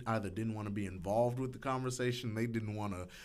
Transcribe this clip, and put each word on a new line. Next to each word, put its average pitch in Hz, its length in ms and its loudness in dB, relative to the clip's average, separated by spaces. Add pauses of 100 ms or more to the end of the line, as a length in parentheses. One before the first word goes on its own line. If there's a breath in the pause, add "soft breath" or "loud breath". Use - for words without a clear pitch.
either 107 240 2
didn't 110 240 -2
wanna 107 160 -2
be 101 160 0
involved 104 500 4
with 131 160 -2
the - 60 -12
conversation, 123 760 0
they 113 140 2
didn't 107 260 0
wanna 101 320 -2 (180 loud breath)